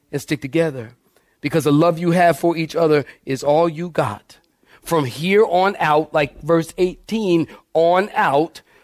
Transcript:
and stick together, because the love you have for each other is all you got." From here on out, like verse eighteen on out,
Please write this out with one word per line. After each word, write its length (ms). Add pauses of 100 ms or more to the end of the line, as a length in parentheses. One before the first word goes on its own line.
(140)
and 80
stick 200
together, 520 (480)
because 240
the 80
love 260
you 120
have 280
for 160
each 200
other 300 (200)
is 180
all 240
you 220
got." 480 (440)
From 220
here 420
on 320
out, 360
like 280
verse 360
eighteen 720 (240)
on 400
out, 480 (220)